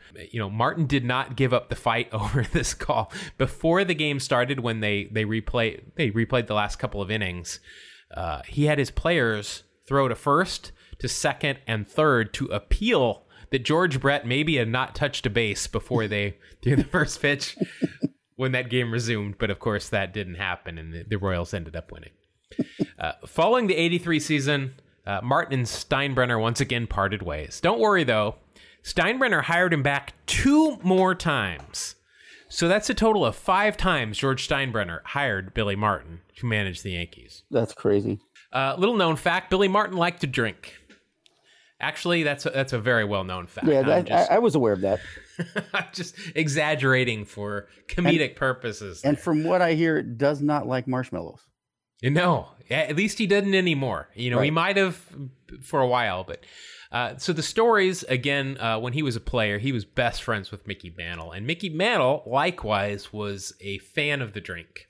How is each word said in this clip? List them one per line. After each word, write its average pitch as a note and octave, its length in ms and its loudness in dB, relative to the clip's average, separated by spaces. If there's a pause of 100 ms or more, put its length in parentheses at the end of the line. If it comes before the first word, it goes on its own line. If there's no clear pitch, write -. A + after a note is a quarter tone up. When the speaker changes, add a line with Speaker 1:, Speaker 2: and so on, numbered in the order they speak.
(300)
Speaker 1:
You A#2 80 -8
know, G2+ 100 -2
Martin C3 380 0
did C3 180 0
not B2+ 320 -2
give B2+ 160 2
up B2 160 2
the A#2 80 -6
fight A#2 320 0
<laughs> - 40 -20
over A2 300 0
this A#2+ 300 -2
call. A#2 400 -2 (240)
Before E3 480 2
the F3 100 0
game D3 240 -2
started, C3 420 0
when A2+ 200 -2
they, G#2 320 0
they A2 120 0
replay-, A2 580 -2 (140)
they C#3 140 0
replayed A#2 360 0
the G#2+ 80 -2
last G#2 220 -2
couple G#2 260 -4
of F#2 80 -4
innings, F2+ 500 -4 (560)
uh, D#2 300 -4
he C#3+ 180 0
had D3+ 140 2
his B2+ 120 0
players A#2 720 -2 (220)
throw C3+ 220 2
to A#2 60 -2
first, - 580 0 (280)
to B2 80 -4
second, C#3 580 -2
and A2 200 -2
third C3 480 4
to - 120 -4
appeal C3+ 800 2 (260)
that C3+ 140 2
George D#3 360 2
Brett C#3 260 2
maybe D3 300 2
had A2+ 120 2
not B2+ 260 -2
touched - 320 -2
a A2+ 40 0
base G#2+ 360 0
before A2+ 420 -2
they G2+ 300 -2 (100)
<laughs> - 140 -20
threw C3 140 4
the D3 80 4
first - 360 -2
pitch C#3+ 380 0 (760)
when C3 160 0
that B2+ 180 -2
game A#2+ 220 2
resumed. A2+ 460 -2
But G#2+ 120 0
of F#2+ 80 -4
course, G#2 320 -2
that G2 240 -2
didn't F2+ 220 -8
happen, F2 420 -6
and D#2+ 160 -12
the, D#2+ 80 -10
the G#2+ 160 -4
Royals F2+ 340 -2
ended E2 240 -8
up - 160 -12
winning. D#2+ 200 -20 (840)
Uh, D#2 140 -4 (140)
following A3 400 2
the F#3 80 4
eighty-three E3+ 460 2
season, C#3 540 0 (320)
uh, G2+ 160 -2
Martin C3+ 380 2
and A#2 60 0
Steinbrenner B2+ 760 0
once A2+ 200 0
again A#2+ 260 -2
parted G2 360 -2
ways. D#2 380 -8
Don't A3 200 2
worry, G3 240 4
though. A2 320 2 (460)
Steinbrenner G3+ 600 0
hired E3+ 300 2
him D3 100 0
back C#3 320 -2 (120)
two D4 560 4
more F#3 320 4
times. A2 840 -4 (520)
So - 200 0
that's G#3 220 2
a A3+ 40 0
total G#3+ 300 4
of - 100 2
five G#3 420 2
times C3 420 0
George C3+ 280 0
Steinbrenner A2+ 580 -2
hired G#2 500 -2
Billy G#2 220 0
Martin F2+ 440 -2 (160)
to B2 100 -6
manage G2+ 360 -2
the F#2+ 100 -6
Yankees. - 580 -10
Speaker 2:
That's A2+ 240 0
crazy. G#2 460 0 (320)
Speaker 1:
Uh, C3+ 260 -2
little A3 180 2
known E3 200 2
fact: F3+ 340 -2
Billy F#3+ 180 4
Martin F#3+ 280 0
liked E3+ 240 0
to D3+ 60 -2
drink. A#2 480 -4 (1040)
Actually, E3 420 0
that's C#3+ 240 0
a, C#3+ 40 -2
that's C3+ 220 -2
a A#2+ 60 2
very A2+ 260 2
well-known F#2 420 -2
fact. - 200 -4
Speaker 2:
Yeah, C#3 140 6
Speaker 1:
I'm B2+ 60 4
Speaker 2:
that, E3+ 200 4
Speaker 1:
just, - 240 4
Speaker 2:
I, F#3 60 6
I - 20 6
was A#3 160 4
aware A#2+ 180 4
of F#2 100 0
that. G2 180 2 (380)
Speaker 1:
<laughs> G3+ 360 -8
I'm F#3 180 -2
just - 220 -10 (200)
exaggerating C3+ 920 2
for G#2 440 -8 (200)
comedic E3+ 400 2
Speaker 2:
And, - 80 -18
Speaker 1:
purposes A2+ 680 -4
Speaker 2:
and C#3+ 120 2
Speaker 1:
there. - 60 -6
Speaker 2:
from D#3 220 0
what F3+ 160 2
I E3 140 4
hear, D#3 280 2
does C3+ 380 0
not D3 260 0
like B2+ 200 -2
marshmallows. B2+ 540 -4 (600)
Speaker 1:
No, D3 460 2 (220)
at D3+ 260 0
least G#3 220 0
he A3 80 0
doesn't G3 280 4
anymore. C#3 600 0
You B2 160 -4
know, A#2+ 80 4
he C#3 120 4
Speaker 2:
Right. - 20 0
Speaker 1:
might F3+ 240 2
have F#3+ 240 2 (640)
for D3 180 0
a B2+ 60 6
while, A2+ 360 2
but, - 220 -12 (480)
uh, A#2+ 240 -4
so F3 160 -2
the D#3 100 -2
stories, G3+ 640 4
again, C3+ 560 0
uh, A2+ 180 0
when A#2+ 140 -4
he D3+ 100 -2
was B2 140 0
a A2+ 40 -6
player, G#2+ 380 0
he C3 140 -2
was G#2+ 120 -2
best - 380 -2
friends G#2 280 -4
with - 160 -14
Mickey F#2 300 -12
Mantle. E2+ 360 -10
And G2+ 140 -10
Mickey E3+ 240 -6
Mantle, D3+ 560 2
likewise, G#2+ 840 -2
was G2+ 480 -6
a G2 180 -8
fan D3 420 -4
of G#2+ 140 -8
the G#2 60 -10
drink. - 500 -14